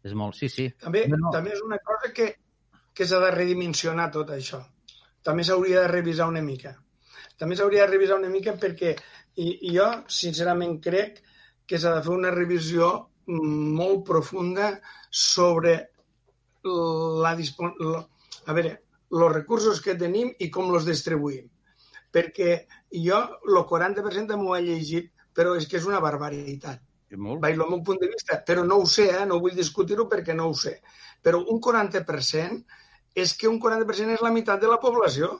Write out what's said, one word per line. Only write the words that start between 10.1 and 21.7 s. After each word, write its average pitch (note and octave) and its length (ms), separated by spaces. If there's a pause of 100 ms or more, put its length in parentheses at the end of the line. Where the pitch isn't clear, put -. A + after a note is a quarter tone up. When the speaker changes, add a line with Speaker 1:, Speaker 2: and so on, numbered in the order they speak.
Speaker 2:
crec F#3+ 440 (440)
que F3 120
s'ha E3 160
de D#3 80
fer D#3+ 100
una F3+ 180
revisió, F3 760 (200)
mm, D3+ 500
molt F#3+ 280
profunda F#3 760 (300)
sobre E3+ 800 (760)
la E3 720
dispo-, E3 420
lo, E3 300 (380)
a D#3 60
veure, E3 300 (280)
los E3 220
recursos G#3 480
que F#3+ 140
tenim F#3+ 440
i E3+ 120
com F#3 200
los E3 160
distribuïm. D3 640 (640)